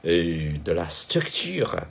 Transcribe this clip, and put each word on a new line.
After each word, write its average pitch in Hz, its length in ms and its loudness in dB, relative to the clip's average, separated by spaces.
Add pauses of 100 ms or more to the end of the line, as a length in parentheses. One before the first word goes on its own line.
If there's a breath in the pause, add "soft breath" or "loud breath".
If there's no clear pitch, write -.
euh, 82 500 2 (100)
de 85 80 0
la 85 160 0
structure 156 880 -2 (140)